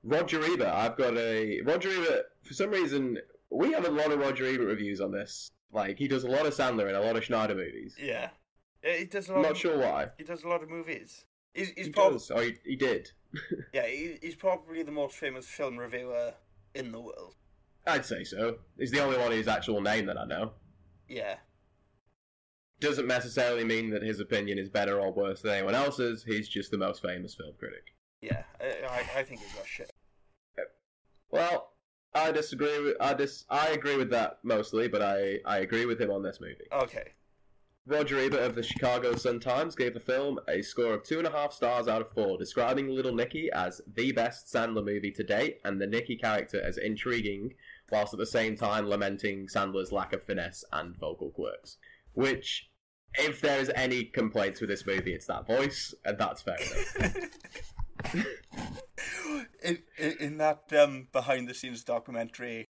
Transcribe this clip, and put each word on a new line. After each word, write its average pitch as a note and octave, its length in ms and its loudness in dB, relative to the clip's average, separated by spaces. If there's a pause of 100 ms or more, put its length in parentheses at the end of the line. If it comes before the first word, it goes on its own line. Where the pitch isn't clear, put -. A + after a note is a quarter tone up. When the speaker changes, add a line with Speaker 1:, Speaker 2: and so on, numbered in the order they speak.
Speaker 1:
Roger D#3 400 0
Ebert, D#3+ 260 2
I've G2+ 280 2
got A#2+ 220 4
a, A2 480 0
Roger F3+ 240 2
Ebert, E3 340 2 (200)
for C3+ 100 -14
some F#3+ 160 0
reason, C#3 480 2 (320)
we G3 240 4
have F#3 120 2
a E3 40 2
lot D3+ 200 4
of C#3+ 100 4
Roger C3 260 2
Ebert B2+ 220 2
reviews G2+ 340 0
on G2 100 0
this. - 380 -8 (200)
Like, G2 280 -2
he C#3 100 0
does C3 160 2
a B2 60 -2
lot D3 160 4
of D3 80 0
Sandler A#2+ 320 2
and G2 100 2
a G2+ 60 4
lot A2+ 160 4
of A2 60 0
Schneider A2 300 2
movies. D2+ 460 -6
Speaker 2:
Yeah. A#2 300 -4 (520)
Yeah, E3 140 0
he F3 80 -4
does F#3+ 240 -6
a F#3+ 40 -6
lot F#3+ 40 2
Speaker 1:
I'm F#3+ 60 6
not D#3 100 4
Speaker 2:
of, - 60 -2
Speaker 1:
sure D#3+ 180 2
why. F2+ 300 2 (100)
Speaker 2:
he D#3 80 -16
does D#3+ 200 -10
a E3 40 -8
lot E3+ 140 0
of D#3+ 80 -14
movies. D#3+ 560 -10 (260)
He's, F#3+ 240 -6
he's F#3 120 -6
Speaker 1:
He D#3 40 -6
Speaker 2:
prob- G3 220 8
Speaker 1:
does, - 160 -6
or A#2 100 2
he, A#2+ 140 0 (100)
he C3+ 120 -4
did. B2+ 340 2 (240)
<laughs> - 400 -8
Speaker 2:
Yeah, B2 120 2
he, D3 360 -6
he's E3 120 -10
probably E3+ 480 -2
the D3+ 100 -6
most C#3+ 240 -2
famous C3 300 -6
film C3+ 300 -4
reviewer A#2+ 560 -6 (420)
in C3 160 -8
the A2+ 120 -10
world. F2+ 320 -14 (520)
Speaker 1:
I'd C#3 200 0
say F#2+ 180 -6
so. A2+ 320 -2 (220)
He's B2+ 120 -2
the C#3+ 100 2
only C3+ 180 2
one A#2+ 120 4
whose A2 160 2
actual G#2+ 360 0
name G#2 240 2
that G2 100 -2
I A1 80 -6
know. F2+ 280 -4 (540)
Speaker 2:
Yeah. A2 280 -6 (1500)
Speaker 1:
Doesn't C#3+ 260 0
necessarily B2 560 2
mean A2+ 280 0
that G#2 120 -2
his G#2+ 180 -2
opinion G2+ 380 0
is F#2+ 120 -6
better G2+ 280 2
or G2 140 2
worse G2 300 0
than G#2+ 100 2
anyone G2 220 2
else's, B2+ 500 0
he's G#2+ 240 -2
just G2 220 -4
the G2+ 80 0
most F#2+ 240 -2
famous F2+ 320 -6
film D2+ 240 -14
critic. - 240 -12 (400)
Speaker 2:
Yeah, A2 220 -4 (140)
I, B2 300 -6
I, B2 300 -4
I C3+ 40 0
think C3 200 -10
he's G#2 100 -16
got G2+ 140 -12
shit. - 240 -12 (1400)
Speaker 1:
Well, E3+ 420 0 (420)
I D#3 180 4
disagree D3 500 0
with, C#3+ 200 2
I C#3 100 4
dis-, C#3 380 -2
I D3 180 4
agree C#3+ 300 2
with B2+ 140 2
that A#2 300 2
mostly, A2+ 460 2
but G#2 140 2
I, G2 420 2
I G2+ 140 2
agree G#2 260 2
with A#2 160 0
him G#2 100 4
on G2 120 0
this G2 180 -6
movie. - 320 -14
Speaker 2:
Okay. - 400 -2 (760)
Speaker 1:
Roger C#3+ 320 2
Ebert C3+ 220 4
of A#2+ 140 2
the A#2 80 -2
Chicago B2 520 2
Sun-Times B2 600 0
gave B2 180 2
the A#2 80 -8
film C3+ 480 0
a F#2 140 2
score A#2 320 2
of G#2 100 -2
two D#3 140 -2
and E3+ 80 0
a D#3 40 2
half D3 220 0
stars A#2+ 340 2
out A2+ 140 2
of A2 120 -6
four, G2 260 2
describing C3 500 2
Little C3 260 0
Nicky C#3 380 0
as F2+ 300 -2 (120)
the A#2+ 180 2
best A#2 380 -2
Sandler A2+ 320 2
movie G2+ 300 0
to G#2+ 100 -6
date, G#2+ 440 0
and G2 120 -2
the G2 80 0
Nicky A#2 300 -2
character G#2+ 460 0
as F2+ 160 -2
intriguing, G#2+ 760 -2 (400)
whilst G#2 220 2
at - 40 -6
the G2+ 60 0
same A2 320 2
time G#2+ 320 0
lamenting G2 640 0
Sandler's F#2+ 380 0
lack F#2+ 220 -2
of F#2 100 -8
finesse F2 480 -6
and E2+ 240 -6
vocal D#2 320 -6
quirks. - 480 -8 (380)
Which, - 560 -2 (480)
if C#3+ 240 0
there C#3+ 180 4
is C3 140 2
any B2+ 300 2
complaints A2 580 2
with G#2+ 80 -2
this G2 160 -2
movie, F#2 260 0
it's E2 140 -6
that - 200 -4
voice, C#3 460 2 (140)
and G2+ 100 0
that's G2+ 240 -2
fair F2+ 160 -4
enough. - 600 0 (1000)
<laughs> F#3+ 100 0 (1400)
Speaker 2:
In, E3+ 160 0 (200)
in, D#3 220 0
in D3+ 180 -4
that, D3+ 260 2 (140)
um, C3+ 340 6
behind-the-scenes B2 720 -2
documentary A#2 800 -6 (100)